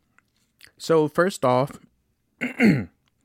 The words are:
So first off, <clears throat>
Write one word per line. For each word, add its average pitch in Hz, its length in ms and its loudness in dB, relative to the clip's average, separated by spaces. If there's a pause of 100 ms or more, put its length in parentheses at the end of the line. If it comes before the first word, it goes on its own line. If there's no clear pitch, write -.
(760)
So 156 320 0
first 180 360 -2
off, 127 340 0 (640)
<clears throat> 202 480 0 (360)